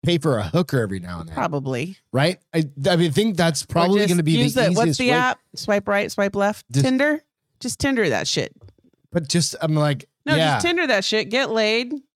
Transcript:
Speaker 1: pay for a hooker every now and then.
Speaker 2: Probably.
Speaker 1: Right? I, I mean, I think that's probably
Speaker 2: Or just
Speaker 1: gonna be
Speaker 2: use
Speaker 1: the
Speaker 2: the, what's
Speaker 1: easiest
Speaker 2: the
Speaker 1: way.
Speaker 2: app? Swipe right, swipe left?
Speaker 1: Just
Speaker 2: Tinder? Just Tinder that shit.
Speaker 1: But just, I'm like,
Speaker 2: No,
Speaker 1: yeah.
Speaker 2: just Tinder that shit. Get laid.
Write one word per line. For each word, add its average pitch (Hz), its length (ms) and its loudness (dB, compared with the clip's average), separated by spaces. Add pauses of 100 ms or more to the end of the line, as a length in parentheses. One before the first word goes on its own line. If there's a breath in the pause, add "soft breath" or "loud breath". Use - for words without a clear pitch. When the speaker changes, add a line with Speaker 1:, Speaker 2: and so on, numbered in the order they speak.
Speaker 1:
pay 170 160 6
for 139 200 2
a 104 60 0
hooker 139 360 0
every 98 180 -2
now 87 220 -10
and 82 80 -12
then. 80 80 -12
Speaker 2:
Probably. 143 600 -4 (140)
Speaker 1:
Right? 151 260 2 (140)
I, 165 120 0 (240)
I 180 80 4
mean, 165 140 2
I - 20 -4
think 202 240 0
that's 165 280 0
probably 180 360 2
Speaker 2:
Or 208 40 2
just 180 100 2
Speaker 1:
gonna 175 100 2
be 160 80 2
Speaker 2:
use 233 220 2
Speaker 1:
the 254 80 2
Speaker 2:
the, 208 100 2
what's 196 80 2
Speaker 1:
easiest 165 180 0
Speaker 2:
the 247 120 2
Speaker 1:
way. - 60 2
Speaker 2:
app? 254 220 0 (160)
Swipe 202 320 -2
right, 202 240 -2
swipe 196 240 -2
left? 202 380 -2
Speaker 1:
Just 139 140 2
Speaker 2:
Tinder? 285 360 0 (380)
Just - 180 -8
Tinder 240 300 0
that 104 180 -2
shit. - 260 -4 (600)
Speaker 1:
But 160 160 -4
just, - 340 0
I'm 156 140 0
like, 147 320 0 (180)
Speaker 2:
No, 302 80 2
Speaker 1:
yeah. 302 220 2
Speaker 2:
just - 100 -2
Tinder 349 220 0
that 202 160 0
shit. 214 240 -2
Get 233 220 -2
laid. 226 420 -2 (240)